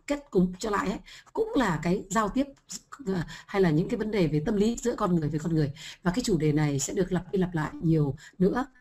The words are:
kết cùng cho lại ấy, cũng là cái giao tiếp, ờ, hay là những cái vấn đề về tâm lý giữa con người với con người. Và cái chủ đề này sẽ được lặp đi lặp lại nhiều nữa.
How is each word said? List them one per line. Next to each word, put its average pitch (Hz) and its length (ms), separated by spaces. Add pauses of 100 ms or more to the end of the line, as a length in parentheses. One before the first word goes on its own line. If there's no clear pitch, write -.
kết - 240
cùng 180 280
cho 220 100
lại 202 200
ấy, - 100 (340)
cũng 440 220
là 196 280
cái 180 260
giao 214 200
tiếp, 277 160 (600)
ờ, 190 180 (240)
hay 196 140
là 180 80
những 151 200
cái 240 80
vấn 214 140
đề 190 160
về 151 180
tâm 220 100
lý 220 260
giữa 233 140
con 185 200
người 151 140
với 156 100
con 160 160
người. 147 160 (320)
Và 175 120
cái 254 80
chủ 190 140
đề 151 140
này 147 280
sẽ - 140
được 185 180
lặp 175 200
đi 196 80
lặp 175 160
lại 151 160 (100)
nhiều 156 340 (220)
nữa. 240 280 (160)